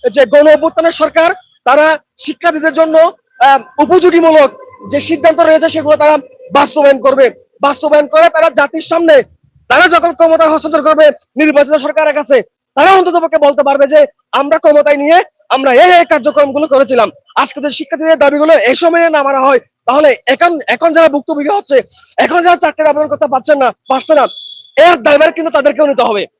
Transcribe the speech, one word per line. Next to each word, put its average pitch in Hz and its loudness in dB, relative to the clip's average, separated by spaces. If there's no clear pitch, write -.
যে 254 0
গণ 294 2
অভ্যুত্থানের 320 0
সরকার, 330 -2
তারা 302 0
শিক্ষার্থীদের 311 -4
জন্য, 320 0
আহ, 277 0
উপযোগীমূলক 320 2
যে 285 -6
সিদ্ধান্ত 320 -2
রয়েছে, 320 2
সেগুলো 302 -2
তারা 302 2
বাস্তবায়ন 277 0
করবে। 262 2
বাস্তবায়ন 294 -2
করে 320 2
তারা 330 0
জাতির 285 -4
সামনে, 320 2
তারা 349 2
যখন 330 0
ক্ষমতা 320 2
হস্তান্তর 311 -2
করবে 302 2
নির্বাচিত 285 0
সরকারের 302 -2
কাছে, 277 -2
তারা 320 2
অন্ততপক্ষে 339 0
বলতে 294 0
পারবে 277 0
যে, 294 4
"আমরা 285 -2
ক্ষমতায় 294 2
নিয়ে 311 0
আমরা 269 -2
এই, 339 4
এই 339 4
কার্যক্রমগুলো 294 -2
করেছিলাম।" 262 0
আজকে 403 -4
যদি 277 -6
শিক্ষার্থীদের 320 -4
দাবিগুলো 294 0
এই 247 0
সময়ে 339 0
না 302 -2
মানা 277 -2
হয়, 262 0
তাহলে 269 2
এখন, 320 -2
এখন 302 -2
যারা 320 2
ভুক্তভোগী 285 -6
হচ্ছে, 403 -2
এখন 330 -2
যারা 349 2
চাকরির 311 -4
আবেদন 294 -2
করতে 294 -4
পারছেন 262 -2
না, 254 0
পারছে 269 -4
না, 254 2
এর 339 4
দায়ভার 294 0
কিন্তু 330 -8
তাদেরকেও 294 -2
নিতে 277 -2
হবে। 208 -4